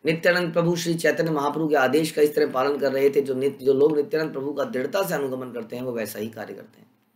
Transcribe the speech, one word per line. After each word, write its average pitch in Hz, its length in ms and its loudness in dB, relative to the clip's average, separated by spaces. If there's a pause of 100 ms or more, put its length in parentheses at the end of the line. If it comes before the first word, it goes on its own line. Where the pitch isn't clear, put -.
नित्यानंद 170 480 2
प्रभु 170 220 2
श्री 170 180 -2
चैतन्य 165 380 0
महाप्रभु 147 360 -2
के 151 80 2
आदेश 143 360 2
का 156 100 0
इस 151 140 4
तरह 147 160 2
पालन 135 260 0
कर 131 160 0
रहे 139 160 4
थे। 139 120 4
जो 135 120 -4
नित-, 135 280 -2
जो 135 120 4
लोग 147 220 4
नित्यानंद 156 360 -2
प्रभु 139 220 -6
का 139 100 -2
दृढ़ता 127 400 -2
से 170 100 -4
अनुगमन 131 380 -4
करते 117 240 -10
हैं 123 80 -8
वो 127 80 -6
वैसा 110 280 -8
ही 110 80 -6
कार्य 104 260 -12
करते - 280 -20
हैं। - 100 -20 (240)